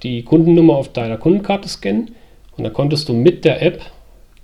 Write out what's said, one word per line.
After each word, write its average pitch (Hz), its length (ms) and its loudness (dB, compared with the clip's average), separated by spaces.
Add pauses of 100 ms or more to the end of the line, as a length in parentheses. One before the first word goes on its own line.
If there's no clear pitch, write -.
die 120 200 -6
Kundennummer 165 520 4
auf 135 160 -4
deiner 113 260 -6
Kundenkarte 196 520 -2
scannen - 420 -6 (460)
und 117 60 -8
dann 113 100 -8
konntest 147 360 -2
du 127 40 -2
mit 131 320 2
der 143 160 0
App 175 200 -2 (640)